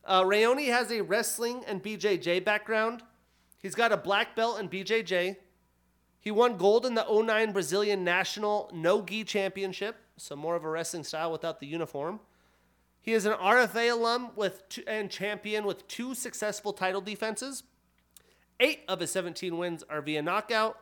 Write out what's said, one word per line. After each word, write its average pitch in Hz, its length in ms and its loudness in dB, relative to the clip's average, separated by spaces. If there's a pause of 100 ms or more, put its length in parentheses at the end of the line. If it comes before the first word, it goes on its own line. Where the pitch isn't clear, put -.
Uh, 185 180 6
Raoni 226 460 4
has 233 240 2
a 226 80 -2
wrestling 233 640 -2
and 196 160 -4
B 214 140 -6
J 185 200 2
J 175 220 0
background. 220 640 0 (560)
He's 196 160 -8
got 233 160 4
a 202 60 4
black 196 400 0
belt 226 240 0
in 185 80 -4
B 190 160 -6
J 226 180 0
J. 185 360 -2 (800)
He 214 100 -4
won 226 260 4
gold 208 300 6
in 240 80 0
the 226 120 2
oh 220 160 4
nine 220 280 2
Brazilian 190 540 0
National 202 680 0
No-Gi 185 520 0
Championship, 196 720 -4 (200)
so - 200 -12
more 160 180 -4
of 160 100 -4
a 156 40 -4
wrestling 160 340 -4
style 165 300 -4
without 160 260 -6
the 139 80 -12
uniform. 160 540 -6 (800)
He 220 140 -2
is 208 120 2
an 214 60 2
R 214 260 4
F 208 160 4
A 233 140 2
alum 240 480 0
with 196 320 -4
two, - 180 -10
and 214 240 -4
champion 208 540 -4
with 196 240 -4
two 247 260 -6
successful 214 580 -6
title 190 280 -2
defenses. 220 640 -6 (960)
Eight 277 260 2
of 185 140 -4
his 165 100 -2
seventeen 175 480 -4
wins 170 320 -4
are 151 100 -4
via 151 220 -2
knockout. 214 600 0